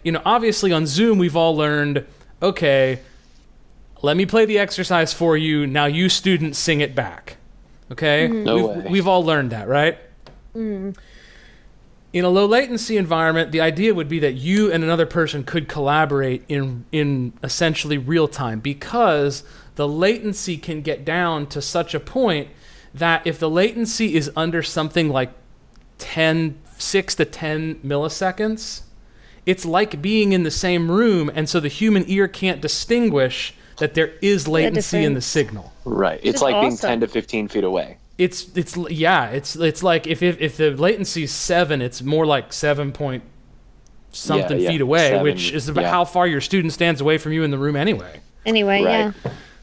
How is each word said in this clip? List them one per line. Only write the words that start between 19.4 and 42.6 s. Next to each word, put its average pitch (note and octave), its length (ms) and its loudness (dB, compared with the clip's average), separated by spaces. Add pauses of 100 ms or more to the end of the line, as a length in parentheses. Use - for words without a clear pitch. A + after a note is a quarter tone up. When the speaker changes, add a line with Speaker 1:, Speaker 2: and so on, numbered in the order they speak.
Speaker 1:
the C#3+ 120 -2
latency F#3+ 720 -2
can D#3 240 -8
get C#3 240 -6
down D#3+ 420 -2
to C#3+ 140 -8
such - 320 -4
a D3+ 60 -4
point F#3 500 0 (440)
that E3 340 0
if D#3 120 -2
the D#3+ 100 0
latency A3 640 0
is D3+ 220 0
under E3 260 0
something D#3 460 -2
like C3 200 0 (680)
ten, D#3+ 600 0 (200)
six - 380 -2
to D#3 100 2
ten D#3+ 500 -6 (100)
milliseconds, F3+ 960 -4 (640)
it's F#3 200 0
like E3+ 360 0
being G3+ 300 2
in F3+ 120 4
the D#3 80 -2
same F3 380 0
room, F#3 460 4
and D#3 140 -2
so F3 100 0
the D3 80 0
human G3+ 400 2
ear F#3+ 220 2
can't F3+ 320 -4
distinguish D#3 920 0 (260)
that D3+ 160 -4
there D#3+ 260 0
is G3 240 2
Speaker 2:
The D#3 60 -4
Speaker 1:
latency D#3+ 480 0
in D3 140 2
the C3 60 -2
Speaker 2:
difference. A#2+ 60 -6
Speaker 1:
signal. G#2+ 480 -2 (100)
Speaker 3:
Right. F#2+ 380 0
Speaker 2:
Which - 80 -4
Speaker 3:
It's - 80 0
Speaker 2:
is - 40 2
Speaker 3:
like C#3 200 2
being B2+ 100 2
Speaker 2:
awesome. A#2 160 -4
Speaker 3:
ten A#2 140 0
to A2+ 80 2
fifteen G#2+ 400 -4
feet G2 160 0
away. F#2 320 -4 (200)
Speaker 1:
It's, F3+ 380 -2
it's, F3 220 -4
yeah, D#3+ 540 0
it's, C#3 260 -8
it's D#3+ 260 0
like E3 240 2
if, D#3+ 160 -2
if, F3 160 0
if D#3 160 -2
the D#3 160 2
latency F3 520 0
is C3 100 -6
seven, D#3+ 480 0
it's B2 200 -8
more D3+ 240 2
like C#3+ 280 0
seven C#3+ 400 -2